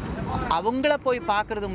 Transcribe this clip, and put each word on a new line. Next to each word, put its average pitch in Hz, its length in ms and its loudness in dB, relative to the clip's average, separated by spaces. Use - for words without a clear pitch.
அவங்கள 240 440 2
போய் 247 240 2
பார்க்கறது 208 480 0